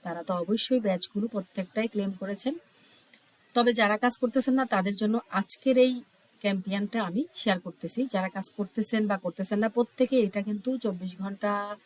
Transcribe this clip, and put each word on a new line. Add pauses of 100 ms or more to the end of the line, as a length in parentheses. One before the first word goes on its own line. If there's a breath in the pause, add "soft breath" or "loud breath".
তারা
তো
অবশ্যই
ব্যাচগুলো
প্রত্যেকটাই
ক্লেম (100)
করেছেন। (1000 soft breath)
তবে
যারা
কাজ
করতেছেন
না,
তাদের
জন্য (140)
আজকের
এই (480)
ক্যাম্পিয়ানটা (100)
আমি (200)
শেয়ার
করতেছি। (140)
যারা
কাজ (100)
করতেছেন
বা
করতেছেন
না,
প্রত্যেকে (120)
এটা
কিন্তু
চব্বিশ (100)
ঘন্টা